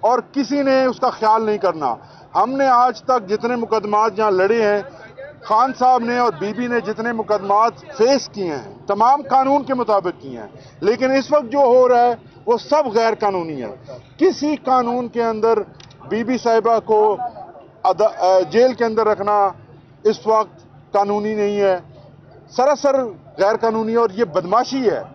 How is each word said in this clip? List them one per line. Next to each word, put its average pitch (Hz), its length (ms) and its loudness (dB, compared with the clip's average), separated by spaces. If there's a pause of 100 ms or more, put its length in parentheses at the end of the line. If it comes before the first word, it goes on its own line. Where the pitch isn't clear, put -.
और 240 160 2 (140)
किसी 277 280 -2
ने 262 240 2
उसका 247 240 -2
ख्याल 226 320 0
नहीं 214 160 -2
करना। 160 380 -2 (380)
हमने 262 320 0
आज 247 360 2
तक 247 260 -2
जितने 220 280 -2
मुकदमात 214 580 -2
जहाँ 214 160 0
लड़े 196 320 2
हैं, 208 200 0 (640)
खान 262 280 2
साहब 254 300 2
ने 240 160 -2
और 233 160 0
बीबी 208 340 -6
ने 240 120 -2
जितने 220 320 -6
मुकदमात 214 680 0 (140)
फेस 254 420 2
किए 185 180 -6
हैं, 110 340 -12
तमाम 240 440 2
कानून 269 340 2
के 269 100 -4
मुताबिक 202 440 -2
किए 131 200 -16
हैं, 107 120 -16 (320)
लेकिन 240 300 0
इस 269 200 0
वक्त 294 160 0
जो 277 180 2
हो 254 200 6
रहा 247 160 4
है 240 160 2 (280)
वो 226 120 0
सब 285 360 0
गैर 226 200 2
कानूनी 180 460 -4
है। 110 100 -8 (480)
किसी 294 380 0 (100)
कानून 247 420 0
के 233 140 -6
अंदर 220 380 0 (500)
बीबी 226 280 -2
साहिबा 226 400 2 (120)
को 214 100 4 (840)
अदा-, 190 280 2
अ, 185 260 4 (100)
जेल 240 240 4
के 233 100 -2
अंदर 220 220 0
रखना 202 480 0 (520)
इस 214 200 -2
वक्त 220 380 0 (300)
कानूनी 208 400 0
नहीं 208 240 -2
है, 190 220 2 (680)
सरासर 269 460 2 (440)
गैर 202 160 2
कानूनी 220 360 -2
है 233 60 2
और 233 140 2
ये 214 140 0
बदमाशी 196 540 -2
है। 180 200 0 (140)